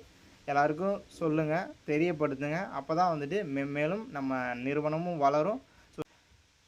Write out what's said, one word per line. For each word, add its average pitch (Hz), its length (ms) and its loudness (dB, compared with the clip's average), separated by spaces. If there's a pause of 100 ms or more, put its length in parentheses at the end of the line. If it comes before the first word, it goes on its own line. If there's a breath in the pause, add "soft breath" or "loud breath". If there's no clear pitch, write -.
(480 loud breath)
எல்லாருக்கும் 151 500 2 (120)
சொல்லுங்க, 156 440 0 (300)
தெரியப்படுத்துங்க. 151 760 0 (120)
அப்போ 143 220 -4
தான் 175 180 4
வந்துட்டு 147 260 -2 (120)
மென்மேலும் 143 600 -2
நம்ம 135 220 -4 (240)
நிறுவனமும் 151 640 -2
வளரும். 151 420 4 (320 soft breath)
So, - 100 -12 (680 soft breath)